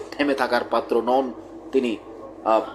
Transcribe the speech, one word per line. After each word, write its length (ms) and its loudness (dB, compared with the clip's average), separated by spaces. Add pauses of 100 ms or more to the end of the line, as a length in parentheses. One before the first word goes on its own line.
(120)
থেমে 240 2
থাকার 360 2
পাত্র 300 0
নন। 240 4 (460)
তিনি, 240 2
আহ, 680 0 (100)